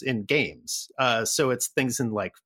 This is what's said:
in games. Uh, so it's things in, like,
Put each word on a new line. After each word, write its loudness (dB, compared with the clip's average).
in -2
games. -2
Uh, 2
so 2
it's 0
things 0
in, 0
like, -4